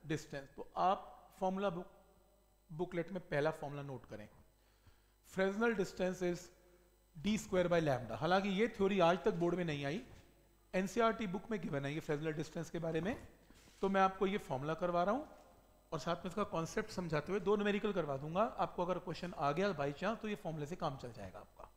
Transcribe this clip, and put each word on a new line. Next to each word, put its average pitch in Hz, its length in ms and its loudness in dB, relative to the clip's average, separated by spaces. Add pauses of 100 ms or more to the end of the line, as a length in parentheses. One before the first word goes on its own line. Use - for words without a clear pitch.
distance। 143 500 -6
तो - 120 -12 (100)
आप 185 340 2 (260)
formula 190 320 2
book, 180 160 -6 (840)
booklet 170 420 -4
में 185 100 -4
पहला 151 300 2
formula 143 320 -8
note 135 220 -12
करें, 104 220 -14 (1040)
Friesenel 202 420 4
distance 185 500 2
is 175 200 0 (720)
D 196 220 2
square 180 300 2
by 170 140 6
lambda। 120 360 0
हालांकि 185 320 4
ये 202 200 2
theory 196 320 2
आज 175 220 6
तक 208 120 4
board 170 180 2
में 180 100 0
नहीं 147 220 -2
आई, 156 140 -2 (760)
एनसीईआरटी 220 540 2
book 185 220 -6
में 214 100 -2
given 156 240 -2
है 139 100 -4
ये 160 60 -4
Friesenel 151 340 -2
distance 160 360 -6
के 175 80 -6
बारे 165 220 -2
में, 190 160 -2 (680)
तो 196 60 2
मैं 196 120 4
आपको 190 260 4
ये 196 140 0
formula 147 360 -2
करवा 175 280 2
रहा 202 100 4
हूँ 294 140 -4 (640)
और 160 60 -4
साथ 170 180 -2
में 175 100 -10
इसका 190 200 -2
concept 170 460 -2
समझाते 160 400 -2
हुए 202 100 0
दो 202 140 4
numerical 208 360 2
करवा 156 260 0
दूंगा। 160 240 0 (160)
आपको 180 260 0
अगर 175 160 0
question 170 340 -6
आ 147 180 2
गया 185 240 2
by 143 180 -2
chance 214 280 -2
तो 220 60 -6
ये 208 100 -2
formula 160 280 -6
से 165 120 -8
काम 147 200 -2
चल 123 140 -12
जाएगा 101 260 -12
आपका। - 380 -18